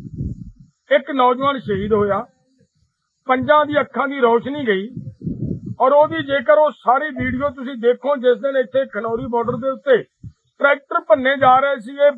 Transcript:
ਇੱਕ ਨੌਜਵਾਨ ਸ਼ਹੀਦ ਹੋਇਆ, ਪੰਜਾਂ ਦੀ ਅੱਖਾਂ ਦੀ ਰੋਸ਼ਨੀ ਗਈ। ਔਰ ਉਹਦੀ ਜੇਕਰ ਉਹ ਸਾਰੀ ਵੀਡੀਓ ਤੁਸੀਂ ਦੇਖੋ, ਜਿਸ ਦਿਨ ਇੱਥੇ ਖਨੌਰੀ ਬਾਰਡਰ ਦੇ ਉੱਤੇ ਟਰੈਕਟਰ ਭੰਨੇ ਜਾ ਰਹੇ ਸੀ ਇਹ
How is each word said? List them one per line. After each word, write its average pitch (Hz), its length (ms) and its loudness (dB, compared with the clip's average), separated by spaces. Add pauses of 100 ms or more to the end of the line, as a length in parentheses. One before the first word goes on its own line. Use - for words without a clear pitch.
(920)
ਇੱਕ 294 220 0
ਨੌਜਵਾਨ 262 480 2
ਸ਼ਹੀਦ 202 320 -2
ਹੋਇਆ, 202 320 0 (1000)
ਪੰਜਾਂ 262 400 2
ਦੀ 294 140 0
ਅੱਖਾਂ 262 280 -4
ਦੀ 277 120 -6
ਰੋਸ਼ਨੀ 240 460 0
ਗਈ। 202 220 -2 (920)
ਔਰ 262 120 4
ਉਹਦੀ 311 320 4
ਜੇਕਰ 277 340 2
ਉਹ 302 140 4
ਸਾਰੀ 262 400 0
ਵੀਡੀਓ 254 380 -4
ਤੁਸੀਂ 277 260 -10
ਦੇਖੋ, 247 400 0
ਜਿਸ 240 220 2
ਦਿਨ 269 180 -2
ਇੱਥੇ 262 320 -2
ਖਨੌਰੀ 226 400 -6
ਬਾਰਡਰ 233 280 -2
ਦੇ 262 140 -4
ਉੱਤੇ 262 260 -2
ਟਰੈਕਟਰ - 1120 -4
ਭੰਨੇ 269 280 4
ਜਾ 262 240 6
ਰਹੇ 277 200 -2
ਸੀ 220 160 -16
ਇਹ 285 220 4